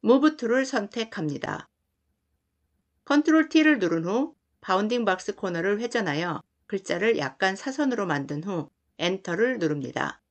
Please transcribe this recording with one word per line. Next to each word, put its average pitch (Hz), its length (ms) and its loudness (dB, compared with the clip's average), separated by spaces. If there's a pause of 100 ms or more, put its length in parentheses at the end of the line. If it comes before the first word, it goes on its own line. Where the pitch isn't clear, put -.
무브 269 340 4
툴을 254 300 0
선택합니다. 202 1040 -6 (1400)
컨트롤 302 420 4
T를 311 320 6
누른 165 240 0
후 233 320 -2 (240)
바운딩 214 460 0
박스 190 280 -2
코너를 190 460 -2
회전하여 180 640 -2 (240)
글자를 196 500 -2
약간 190 380 -2
사선으로 262 520 -2
만든 147 360 -4
후 185 260 -6 (280)
엔터를 190 640 -2
누릅니다. 143 720 -4